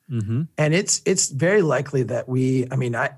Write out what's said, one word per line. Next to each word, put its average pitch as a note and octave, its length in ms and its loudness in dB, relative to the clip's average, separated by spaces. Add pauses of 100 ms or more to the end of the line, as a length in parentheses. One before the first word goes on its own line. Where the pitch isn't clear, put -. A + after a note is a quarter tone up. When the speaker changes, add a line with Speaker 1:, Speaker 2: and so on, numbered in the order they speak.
(100)
Speaker 1:
Mm-hmm. A2+ 320 -2 (140)
Speaker 2:
And D3+ 180 2
it's, G3+ 300 0
it's F3+ 260 0
very F3+ 320 2
likely C3+ 420 0
that A#2 240 -4
we, B2+ 420 0
I C3+ 60 -2
mean, B2 180 0
I, C3 240 -2